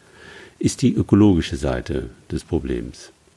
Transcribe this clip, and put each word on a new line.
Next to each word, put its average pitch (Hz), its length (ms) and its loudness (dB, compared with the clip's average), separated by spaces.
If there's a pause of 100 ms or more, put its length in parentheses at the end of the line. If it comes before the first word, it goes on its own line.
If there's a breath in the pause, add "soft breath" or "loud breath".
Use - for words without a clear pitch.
(640 loud breath)
ist - 200 -2
die 123 100 4
ökologische 101 640 4
Seite 62 540 -6 (200)
des - 140 -6
Problems. 64 680 -6 (240 soft breath)